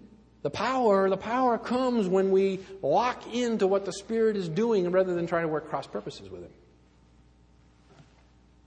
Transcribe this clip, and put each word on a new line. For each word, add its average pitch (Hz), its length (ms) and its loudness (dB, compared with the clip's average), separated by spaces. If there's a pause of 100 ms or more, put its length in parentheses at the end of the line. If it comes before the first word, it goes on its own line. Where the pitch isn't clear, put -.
(420)
the 143 80 -4
power, 208 600 2
the 190 60 2
power 233 420 0
comes 240 500 0
when 190 220 2
we 190 300 2 (200)
lock 202 540 0
into 233 320 0
what 196 180 2
the 185 80 -6
Spirit 220 440 0
is 185 120 -4
doing 185 420 0
rather 185 240 2
than 170 120 -2
trying 170 160 0
to 165 60 -2
work 151 200 -4
cross 143 180 -6
purposes 104 440 -12
with 90 120 -14
Him. 85 100 -18 (2250)